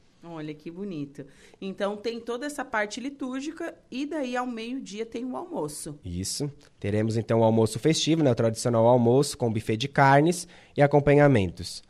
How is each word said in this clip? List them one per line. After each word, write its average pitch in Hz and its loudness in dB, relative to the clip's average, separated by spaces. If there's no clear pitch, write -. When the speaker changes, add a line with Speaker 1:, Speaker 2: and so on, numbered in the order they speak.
Speaker 1:
Olha 151 -10
que 151 -16
bonito. 165 -10
Então, 196 -6
tem 226 -8
toda 240 -8
essa 285 -8
parte 208 -4
litúrgica 285 -8
e 254 -6
daí, 277 -6
ao 247 -4
meio-dia, 226 -10
tem 226 -8
o 254 -8
almoço. 165 -8
Speaker 2:
Isso. 95 -6
Teremos, 107 -2
então, 113 0
o 113 6
almoço 113 4
festivo, 160 2
né? 139 4
O 117 4
tradicional 113 2
almoço 123 4
com 117 -2
buffet 110 -4
de 131 -4
carnes 143 4
e 139 4
acompanhamentos. 143 4